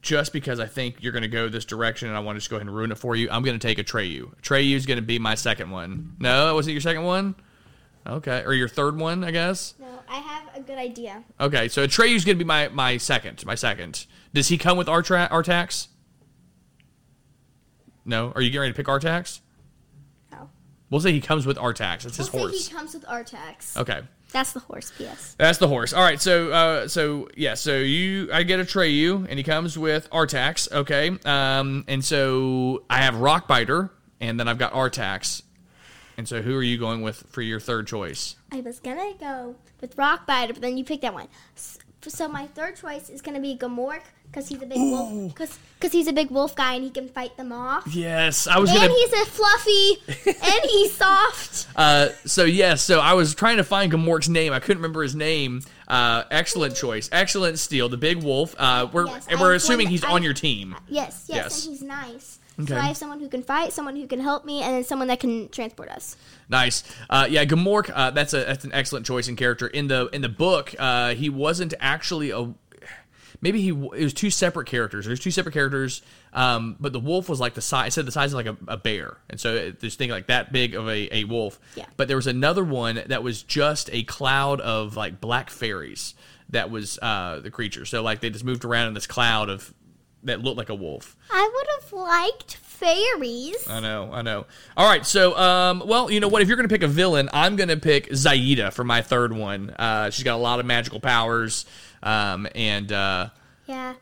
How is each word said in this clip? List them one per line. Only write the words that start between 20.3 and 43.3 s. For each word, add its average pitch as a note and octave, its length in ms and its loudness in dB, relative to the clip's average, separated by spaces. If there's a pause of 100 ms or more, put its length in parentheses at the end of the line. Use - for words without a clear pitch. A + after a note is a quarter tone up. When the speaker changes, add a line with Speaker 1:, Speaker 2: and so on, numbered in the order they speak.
Speaker 2:
No. - 200 -20 (400)
Speaker 1:
We'll C#3+ 100 2
say F3 120 2
he D3 80 2
comes D3+ 260 0
with C#3 100 0
Artax. A2+ 500 -4
It's A#2+ 100 -12
his - 160 -6
Speaker 2:
We'll C3 160 -2
Speaker 1:
horse. - 160 -6
Speaker 2:
say - 60 -12
he D#4+ 60 -18
comes D#4 180 -12
with D#4+ 120 -16
Artax. A#3 680 -12
Speaker 1:
Okay. A#2 240 -4 (320)
Speaker 2:
That's C4 200 -2
the B3+ 80 -10
horse, - 360 -16
P A3 100 -12
S. - 320 -16
Speaker 1:
That's E3 200 6
the F3+ 100 6
horse. A#2+ 240 0
All F3+ 100 4
right, D#3 180 6
so, E3+ 300 4
uh, D#3+ 380 4
so, D3+ 480 -2
yeah, C3+ 180 -2
so C#3+ 240 0
you, F3+ 540 0
I D#3+ 100 2
get F#3 180 2
Atreyu, F3+ 680 2
and C#3 100 -6
he C#3 60 -4
comes D#3+ 340 -2
with D#3 320 -2
Artax, D3 640 0
okay? D3 520 0
Um, C3+ 640 0
and C3+ 160 -2
so C3 840 0
I B2 120 4
have C3 120 4
Rockbiter, C#3+ 760 2 (300)
and A#2 180 -4
then A#2 100 0
I've A#2 100 -2
got B2 140 0
Artax. A#2+ 720 -2 (760)
And A2+ 100 -8
so A#2 140 -6
who B2+ 140 -2
are C3+ 60 0
you A#2+ 140 0
going A2+ 260 -4
with A2 280 -8
for - 100 -8
your A2 200 -4
third A2+ 260 -4
choice? F#2 480 -8 (160)
Speaker 2:
I C4 100 -8
was B3 200 -12
gonna F4 380 -8
go C4 360 -12 (260)
with B3+ 160 -14
Rockbiter, C#4 520 0
but A#3 120 -8
then B3 160 -4
you C4 80 -4
picked D4+ 180 -6
that A3+ 120 -4
one. C3+ 140 -14 (280)
S-, - 220 -18 (300)
so D#4 200 -6
my D4 200 -8
third F4 280 -10
choice C#4+ 340 -12
is C#4 120 -18
gonna C#4+ 180 -8